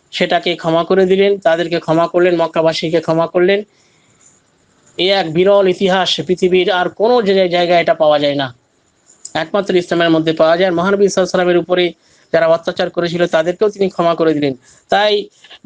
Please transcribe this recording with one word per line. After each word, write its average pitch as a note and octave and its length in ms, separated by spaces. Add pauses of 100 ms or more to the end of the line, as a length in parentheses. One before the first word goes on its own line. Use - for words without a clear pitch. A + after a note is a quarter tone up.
(100)
সেটাকে F3 460
ক্ষমা E3 280
করে F#3+ 220
দিলেন, G3 320
তাদেরকে E3+ 420
ক্ষমা E3 260
করলেন, F3 300
মক্কাবাসীকে E3 640
ক্ষমা D#3+ 260
করলেন। F#3 360 (1400)
এ F3+ 140
এক F3+ 200
বিরল F#3+ 360
ইতিহাস, F3+ 520
পৃথিবীর F3+ 500
আর F3+ 180
কোনো A#3 340
জায়গায়, F#3+ 260
জায়গায় F3 320
এটা E3 140
পাওয়া D3+ 240
যায় C#3+ 160
না, C3+ 200 (800)
একমাত্র F#3 420
ইসলামের F3 340
মধ্যে D#3+ 220
পাওয়া D#3+ 240
যায়। F#3 140
মহানবী G3 380
সাল্লাল্লাহু F3+ 440
আলাইহি F3 80
ওয়াসাল্লামের F3+ 320
উপরে - 0 (400)
যারা E3 140
অত্যাচার E3+ 440
করেছিল, E3+ 360
তাদেরকেও F3 420
তিনি G3+ 200
ক্ষমা E3+ 260
করে D#3+ 200
দিলেন। C#3+ 200 (340)
তাই G#3 400 (380)